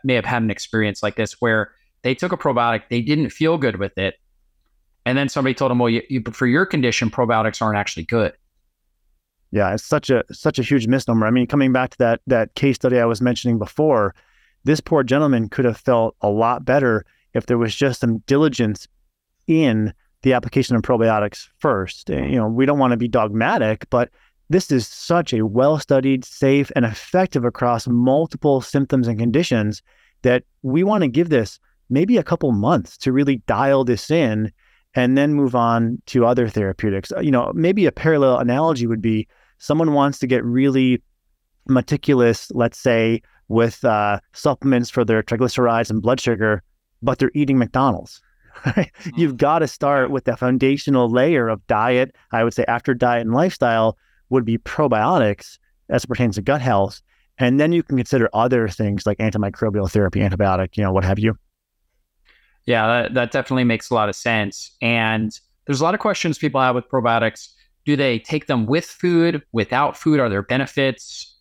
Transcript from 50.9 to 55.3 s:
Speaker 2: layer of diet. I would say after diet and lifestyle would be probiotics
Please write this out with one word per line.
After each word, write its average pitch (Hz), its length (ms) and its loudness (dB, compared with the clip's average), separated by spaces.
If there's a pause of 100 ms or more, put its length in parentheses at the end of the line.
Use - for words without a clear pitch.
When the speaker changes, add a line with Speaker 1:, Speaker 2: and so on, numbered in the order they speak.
Speaker 2:
layer 127 380 2
of 107 180 -4
diet. 123 480 0 (160)
I 117 140 0
would 117 100 -2
say 120 140 0
after 120 260 -2
diet 120 280 0
and 113 120 -2
lifestyle 117 640 0 (300)
would 127 160 2
be 113 140 -2
probiotics 120 1000 0 (300)